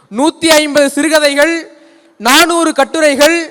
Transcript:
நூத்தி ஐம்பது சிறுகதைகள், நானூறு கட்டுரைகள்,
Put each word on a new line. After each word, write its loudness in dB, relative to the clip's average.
நூத்தி -2
ஐம்பது 2
சிறுகதைகள், -2
நானூறு 0
கட்டுரைகள், 0